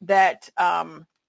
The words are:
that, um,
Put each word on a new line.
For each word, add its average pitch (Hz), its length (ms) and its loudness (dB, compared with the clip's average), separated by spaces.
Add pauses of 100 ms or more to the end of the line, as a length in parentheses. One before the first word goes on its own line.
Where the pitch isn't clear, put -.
that, 190 560 0
um, 165 480 -4 (240)